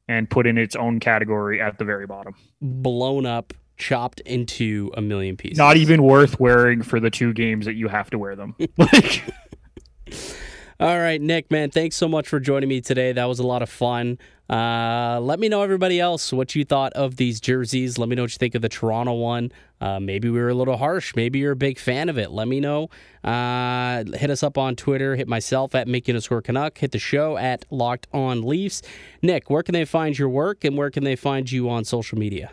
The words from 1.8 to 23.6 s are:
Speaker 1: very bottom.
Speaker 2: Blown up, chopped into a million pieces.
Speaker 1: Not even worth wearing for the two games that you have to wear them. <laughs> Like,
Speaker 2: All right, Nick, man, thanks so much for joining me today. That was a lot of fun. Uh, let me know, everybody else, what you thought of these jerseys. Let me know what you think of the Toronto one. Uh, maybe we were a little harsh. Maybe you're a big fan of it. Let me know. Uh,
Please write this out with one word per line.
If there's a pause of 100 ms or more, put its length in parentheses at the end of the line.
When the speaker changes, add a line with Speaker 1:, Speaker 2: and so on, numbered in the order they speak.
Speaker 1:
very
bottom. (260)
Speaker 2:
Blown
up, (220)
chopped
into
a
million
pieces.
Speaker 1:
Not
even
worth
wearing
for
the
two
games
that
you
have
to
wear
them. (100)
<laughs>
Like, (1600)
Speaker 2:
All
right,
Nick,
man,
thanks
so
much
for
joining
me
today.
That
was
a
lot
of
fun. (320)
Uh,
let
me
know,
everybody
else,
what
you
thought
of
these
jerseys.
Let
me
know
what
you
think
of
the
Toronto
one. (280)
Uh,
maybe
we
were
a
little
harsh.
Maybe
you're
a
big
fan
of
it.
Let
me
know. (340)
Uh, (140)